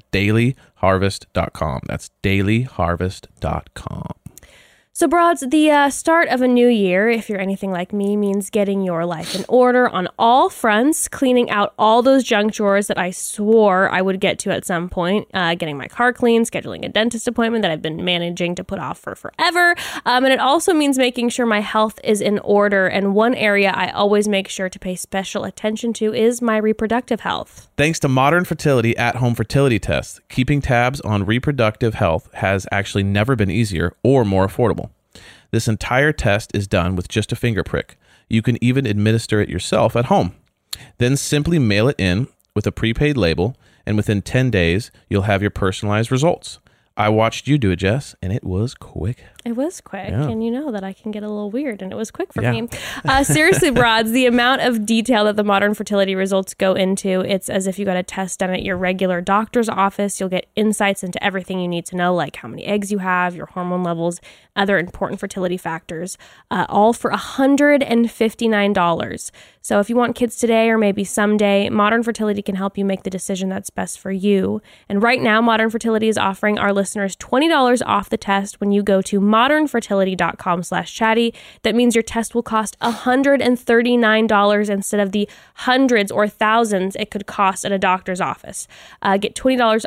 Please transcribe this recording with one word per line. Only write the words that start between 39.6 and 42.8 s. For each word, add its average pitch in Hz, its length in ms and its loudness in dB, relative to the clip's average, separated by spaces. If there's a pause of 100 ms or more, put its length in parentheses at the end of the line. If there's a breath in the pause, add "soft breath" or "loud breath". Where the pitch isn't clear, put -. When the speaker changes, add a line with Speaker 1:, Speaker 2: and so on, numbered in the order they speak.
Speaker 1:
at 120 100 2
home. 151 280 2 (640 loud breath)
Then 123 180 2
simply 151 420 0
mail 110 300 4
it - 100 0
in 95 300 0 (260)
with 107 140 -2
a 98 40 0
prepaid 143 460 -2